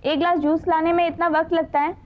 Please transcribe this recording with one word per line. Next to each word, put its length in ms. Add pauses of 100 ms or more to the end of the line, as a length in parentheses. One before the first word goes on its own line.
एक 160
ग्लास 200
जूस 280
लाने 260
में 140
इतना 200
वक्त 260
लगता 260
है? 160 (100)